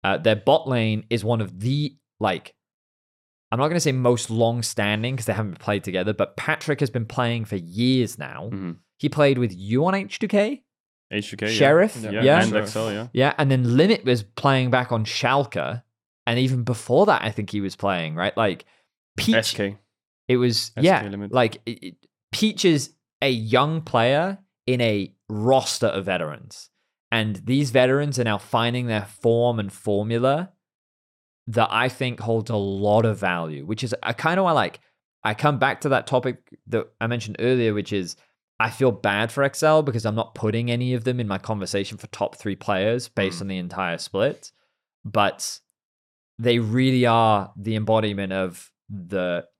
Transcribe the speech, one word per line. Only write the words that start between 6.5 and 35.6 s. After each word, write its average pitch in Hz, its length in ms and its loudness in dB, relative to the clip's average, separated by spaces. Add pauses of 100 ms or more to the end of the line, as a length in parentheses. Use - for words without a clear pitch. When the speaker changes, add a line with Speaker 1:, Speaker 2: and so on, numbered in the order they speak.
Speaker 1:
has 135 80 0
been 113 160 -4
playing 117 400 -4
for 107 100 -8
years 110 640 0
now. 69 340 -12
Speaker 2:
Mm-hmm. 95 200 -6 (260)
Speaker 1:
He 147 120 -4
played 139 280 4
with 117 180 0
you 110 300 0
on 190 100 0
H 196 240 -8
two 220 80 -2
K? 208 360 0 (480)
Speaker 2:
H 104 180 -4
two 98 80 -12
K, 107 100 -4
yeah. 110 60 0
Speaker 1:
Sheriff? 151 440 6
Speaker 3:
Yeah. 110 240 -4
Speaker 1:
Yeah. 139 200 8
Speaker 2:
And - 80 4
Speaker 3:
Sheriff. 104 160 0
Speaker 2:
X 107 100 -10
L, 110 160 -2
yeah. 110 220 -6
Speaker 1:
Yeah, 131 240 2
and 139 120 2
then 123 280 4
Limit 190 260 4
was 123 200 2
playing 131 460 0
back 123 220 0
on 110 140 0
Schalke. 123 760 -2 (440)
And 120 140 0
even 127 240 0
before 127 420 2
that, 196 160 2
I 110 100 -4
think 104 180 -6
he 104 120 -2
was 95 160 -6
playing, 85 380 -2
right? 90 200 -2
Like, 101 300 0 (500)
Peach 113 200 0
Speaker 2:
S 110 180 0
K. 101 240 -4 (500)
Speaker 1:
It 127 80 2
was, 123 400 0
Speaker 2:
S 113 60 -2
K - 0 -
Speaker 1:
yeah, 156 220 4
Speaker 2:
Limit. 101 280 -8
Speaker 1:
like, 120 340 0
it, 117 180 -10
it, 90 120 -16 (380)
Peach 214 320 0
is 151 280 2 (280)
a 139 80 2
young 127 520 2
player 147 580 0 (260)
in 123 160 0
a 104 340 0 (140)
roster 117 580 2
of 95 180 -2
veterans. 80 640 -6 (400)
And 107 360 -2
these 135 260 0
veterans 131 480 2
are 117 60 0
now 104 120 0
finding 120 500 -2
their 107 180 -2
form 117 560 0
and 98 100 -6
formula 117 800 0 (1000)
that 113 220 2
I 120 160 2
think 127 320 -6
holds 113 300 -2
a 113 80 -2
lot 101 480 2
of 104 120 0
value, 82 480 -4
which 107 160 -6
is, 113 220 -4
I - 80 -4
kinda 175 320 0
wanna, 170 120 2
like, 101 260 -2 (420)
I 107 100 -2
come 143 260 0
back 135 220 0